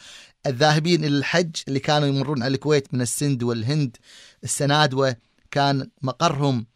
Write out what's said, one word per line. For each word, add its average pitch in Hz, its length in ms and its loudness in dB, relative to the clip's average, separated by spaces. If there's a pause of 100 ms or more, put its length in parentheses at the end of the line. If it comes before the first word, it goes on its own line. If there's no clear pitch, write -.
(460)
الذاهبين 151 580 2
إلى 143 140 2
الحج 165 380 0 (120)
اللي 139 120 -2
كانوا 151 280 2
يمرون 139 340 -2
على 135 120 -2
الكويت 143 400 0
من 123 60 0
السند 127 420 -2
والهند، 120 540 -2 (480)
السنادوة 135 720 0 (340)
كان 139 380 0 (140)
مقرهم، 135 720 0